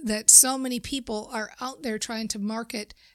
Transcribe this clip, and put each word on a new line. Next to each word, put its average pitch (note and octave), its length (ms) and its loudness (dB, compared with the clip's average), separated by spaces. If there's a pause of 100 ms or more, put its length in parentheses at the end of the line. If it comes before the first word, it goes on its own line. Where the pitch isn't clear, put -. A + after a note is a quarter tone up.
that G#3+ 260 0
so C4 260 8
many B3+ 220 -4
people A3+ 540 -6
are A3 180 -6 (100)
out C4 220 -10
there A3 160 -4
trying A3 300 -6
to G#3+ 100 -6
market A3 560 -6 (200)